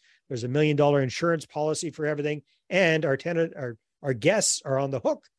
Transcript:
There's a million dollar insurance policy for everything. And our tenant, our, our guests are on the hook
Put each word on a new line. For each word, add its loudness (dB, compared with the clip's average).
There's -6
a -4
million 2
dollar 6
insurance -2
policy -4
for -6
everything. -4
And 2
our 0
tenant, -2
our, -10
our -2
guests 0
are -2
on -2
the -4
hook -2